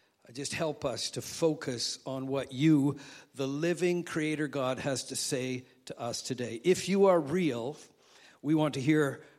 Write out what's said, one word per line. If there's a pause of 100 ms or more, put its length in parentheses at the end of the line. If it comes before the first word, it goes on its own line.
(340)
Just
help
us
to
focus
on
what
you, (380)
the
living
creator
God,
has
to
say (200)
to
us
today.
If
you
are
real, (640)
we
want
to
hear (180)